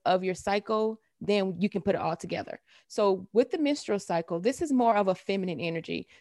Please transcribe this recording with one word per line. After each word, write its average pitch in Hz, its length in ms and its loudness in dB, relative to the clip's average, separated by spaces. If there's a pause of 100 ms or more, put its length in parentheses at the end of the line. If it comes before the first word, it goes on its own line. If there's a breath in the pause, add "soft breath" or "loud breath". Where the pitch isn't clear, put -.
of 185 180 4
your 185 120 -2
cycle, 220 640 -2 (200)
then 190 380 0
you 196 100 2
can 190 140 -4
put 196 120 2
it - 60 -2
all 160 140 -2
together. - 460 -8 (280 soft breath)
So 196 440 0
with 240 180 4
the 349 80 -2
menstrual 285 400 0
cycle, 170 400 -2
this 220 220 0
is 320 120 -2
more 233 240 4
of 202 120 4
a 185 60 2
feminine 185 460 -4
energy. 165 460 -4 (140 soft breath)